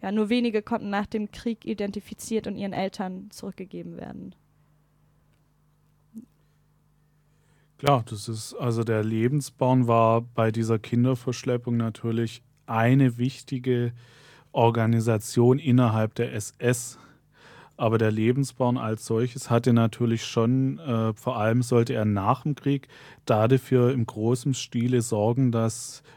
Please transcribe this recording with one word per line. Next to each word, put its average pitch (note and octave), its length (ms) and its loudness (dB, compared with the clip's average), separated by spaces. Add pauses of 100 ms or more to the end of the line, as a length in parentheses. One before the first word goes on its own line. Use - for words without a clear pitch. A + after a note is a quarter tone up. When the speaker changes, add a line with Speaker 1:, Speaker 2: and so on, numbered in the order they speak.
Speaker 1:
Ja, G3 120 -6
nur G#3+ 160 0
wenige A#3 340 0
konnten - 260 -6
nach G3+ 180 -4
dem G#3 260 -6
Krieg - 340 -8
identifiziert G#3 800 -6
und G3+ 100 -8
ihren G3 160 -8
Eltern F#3+ 580 -8
zurückgegeben F3 640 -14
werden.“ - 400 -16 (3500)
Speaker 2:
Klar, C#3 320 2
das G#2 180 -10
ist, A2 240 -10
also A#2 320 -2
der A2 180 0
Lebensborn B2+ 840 0
war A2+ 320 4
bei A2+ 320 -2
dieser A2+ 260 0
Kinderverschleppung B2 1000 -2
natürlich A2+ 640 -4 (240)
eine A#2+ 500 4
wichtige B2 800 -2 (580)
Organisation A#2 1040 4
innerhalb A#2+ 560 2
der B2 200 -4
S G#2+ 240 -8
S. - 400 -2 (800)
Aber A2+ 180 0
der A2 140 2
Lebensborn B2 640 0
als A2+ 300 -6
solches A#2+ 420 -4
hatte A#2+ 240 4
natürlich A2+ 540 2
schon, C3 540 0
äh, A2+ 340 -2
vor B2 240 -6
allem A2+ 240 2
sollte A#2+ 320 2
er A2 100 -2
nach G#2 380 0
dem D3+ 120 -2
Krieg C#3 340 -4 (360)
dafür B2 680 4
im B2+ 120 0
großen A#2+ 480 -2
Stile B2 480 0
sorgen, A#2 500 0
dass A2+ 520 -4 (140)